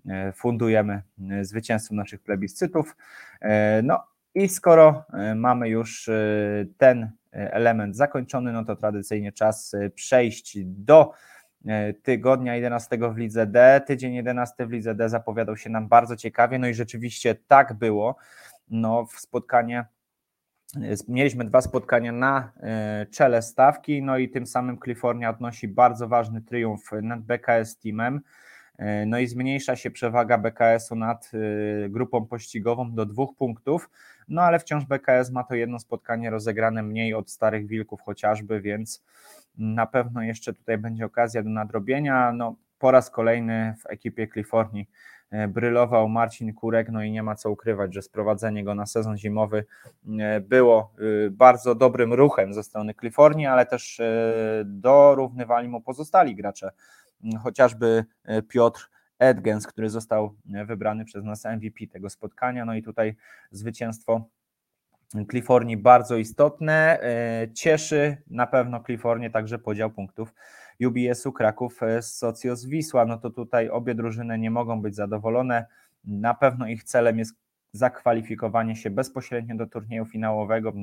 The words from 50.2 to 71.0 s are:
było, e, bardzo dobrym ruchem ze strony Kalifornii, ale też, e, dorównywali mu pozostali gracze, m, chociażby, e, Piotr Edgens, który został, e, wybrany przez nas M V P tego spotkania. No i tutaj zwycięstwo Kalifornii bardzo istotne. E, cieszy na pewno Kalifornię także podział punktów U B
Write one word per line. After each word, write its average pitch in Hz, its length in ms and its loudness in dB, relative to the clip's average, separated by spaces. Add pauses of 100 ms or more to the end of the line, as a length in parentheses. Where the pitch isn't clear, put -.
było, 113 520 6 (320)
e, 101 40 0
bardzo 123 460 6
dobrym 120 380 2
ruchem 120 400 4
ze 104 100 -8
strony 107 300 -8
Kalifornii, 151 520 4
ale 127 200 4
też, - 340 -6
e, 113 140 0 (520)
dorównywali 123 1000 4
mu 120 140 -10
pozostali 147 540 0
gracze, 98 360 -10 (520)
m, 110 160 -6
chociażby, 113 640 2 (180)
e, 110 180 -4
Piotr 117 480 2 (300)
Edgens, 107 480 2
który 110 220 -6
został, 107 460 -4 (180)
e, 104 120 -10
wybrany 107 400 -6
przez 101 180 -14
nas 107 220 -12
M 110 140 -8
V 110 80 -10 (120)
P 104 80 -14
tego 95 220 -14
spotkania. 123 560 -8
No 113 100 -6
i 110 80 -8
tutaj 110 320 -4 (360)
zwycięstwo 113 800 -6 (1000)
Kalifornii 120 500 2
bardzo 120 400 6
istotne. 156 840 2
E, 117 520 -4
cieszy 151 640 0 (100)
na 123 200 -2
pewno 123 320 0
Kalifornię 117 500 -4
także 110 300 -6
podział 110 300 -4
punktów 107 440 -12 (480)
U 123 100 0
B 123 80 -2 (100)